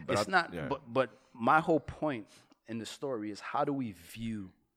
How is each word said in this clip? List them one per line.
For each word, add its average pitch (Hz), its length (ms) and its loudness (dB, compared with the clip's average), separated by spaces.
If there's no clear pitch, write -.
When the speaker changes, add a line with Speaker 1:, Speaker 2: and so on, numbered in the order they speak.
Speaker 1:
But 180 120 2
Speaker 2:
It's 208 100 0
Speaker 1:
I, - 20 -8
Speaker 2:
not. 175 220 2
Speaker 1:
yeah. 165 160 -4
Speaker 2:
But, 120 240 -6
but 127 240 2
my 131 280 6
whole 160 200 4
point 131 460 -4
in 117 120 -6
the 110 60 -6
story 110 460 -6
is 101 100 -8
how 135 240 0
do 143 80 2
we 131 200 -2
view 101 580 -8